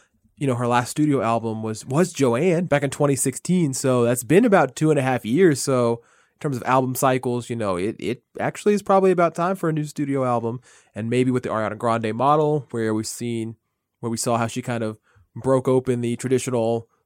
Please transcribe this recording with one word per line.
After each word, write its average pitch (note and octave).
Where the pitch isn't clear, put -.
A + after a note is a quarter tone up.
You C#3+
know, B2+
her A#2+
last A#2+
studio D3
album A2+
was, A2
was E3+
Joanne D#3
back C#3+
in C#3
twenty C#3+
sixteen. D3+
So B2+
that's A#2+
been E3+
about F#3
two D#3
and D3
a C3+
half B2+
years. C#3+
So A#2+
in -
terms D3
of A2+
album C3
cycles, B2+
you A#2+
know, G2+
it, F#2+
it A2
actually D3+
is G3+
probably G3
about E3+
time F3+
for E3+
a D#3
new D3+
studio C#3
album. A#2+
And A2
maybe B2+
with B2
the -
Ariana G#2+
Grande A2+
model, D3
where A2+
we've G#2+
seen, A2+
where A#2+
we A#2
saw A#2
how A#2
she B2
kind A#2+
of A2
broke C3
open B2+
the A#2+
traditional A#2+